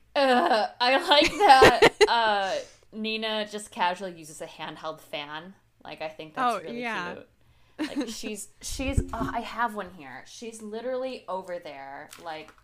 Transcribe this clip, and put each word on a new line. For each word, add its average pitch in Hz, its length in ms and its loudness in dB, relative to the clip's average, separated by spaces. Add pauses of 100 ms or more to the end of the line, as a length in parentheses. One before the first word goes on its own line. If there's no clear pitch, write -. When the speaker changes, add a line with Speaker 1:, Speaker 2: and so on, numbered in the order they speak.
(160)
Speaker 1:
uh, 247 500 4 (140)
I 262 180 4
like 302 320 4
that, 269 580 8 (120)
Speaker 2:
<laughs> 415 80 8
Speaker 1:
uh, 208 460 2 (380)
Nina 220 580 -4
just 208 200 -12
casually 190 420 -2
uses 156 300 -18
a 165 40 -10
handheld 156 540 -12
fan. 156 540 -12 (300)
Like, 151 180 -14
I 160 60 -8
think 156 260 -14
that's 247 220 -2
Speaker 2:
Oh, - 40 -6
Speaker 1:
really 233 220 -10
Speaker 2:
yeah. 196 320 -8
Speaker 1:
cute. - 140 -18 (500)
Like, 269 300 -6
Speaker 2:
<laughs> 220 60 -10
Speaker 1:
she's, 214 340 -10 (140)
she's, - 380 -2 (120)
uh, 262 220 -6
I 233 60 -4
have 220 340 -4
one 185 220 -10
here. 131 300 -18
She's 226 360 -16
literally 254 680 -8
over 180 300 -8
there, 143 500 -16 (160)
like, 156 280 -12 (120)